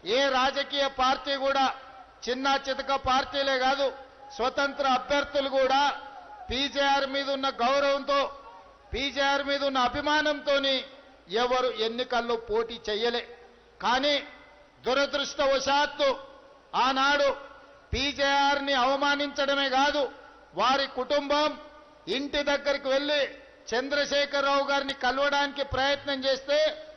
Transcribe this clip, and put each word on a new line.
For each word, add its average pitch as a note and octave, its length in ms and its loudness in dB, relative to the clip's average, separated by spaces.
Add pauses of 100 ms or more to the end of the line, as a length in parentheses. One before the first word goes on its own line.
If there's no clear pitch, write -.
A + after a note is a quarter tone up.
(160)
ఏ C4+ 40 4 (180)
రాజకీయ C#4 460 0 (160)
పార్టీ C4+ 340 2 (100)
కూడా, C4+ 200 4 (640)
చిన్న B3+ 200 -2 (200)
చితక C4+ 260 -2 (160)
పార్టీలే C4+ 560 2
కాదు, C#4 220 2 (500)
స్వతంత్ర C#4 500 -2 (120)
అభ్యర్థులు C#4 580 -2
కూడా C4+ 260 4 (680)
పీజేఆర్ C#4 680 0
మీద C#4 220 -2
ఉన్న C4+ 120 -2 (140)
గౌరవంతో, C#4 580 2 (720)
పీజేఆర్ C#4 580 0
మీద C#4 180 0
ఉన్న C4 100 0 (120)
అభిమానంతోని D4 840 0 (680)
ఎవరు B3+ 260 2 (180)
ఎన్నికల్లో A#3 500 -2 (140)
పోటీ A3+ 260 0 (120)
చేయలే. A3+ 340 0 (640)
కానీ C4+ 300 2 (720)
దురదృష్టవశాత్తు C#4 1200 2 (760)
ఆనాడు C#4 420 4 (640)
పీజేఆర్ని C#4 840 2 (100)
అవమానించడమే C#4 840 0 (100)
కాదు, C#4+ 240 2 (580)
వారి C4+ 260 2 (120)
కుటుంబం D4 520 0 (680)
ఇంటి C#4+ 240 -2 (100)
దగ్గరికి C#4 440 0
వెళ్ళి D4 260 2 (500)
చంద్రశేఖరరావు C#4 1000 0
గారిని C#4 320 0
కలవడానికి C#4 640 0 (100)
ప్రయత్నం C#4 520 0
చేస్తే C4+ 320 0 (380)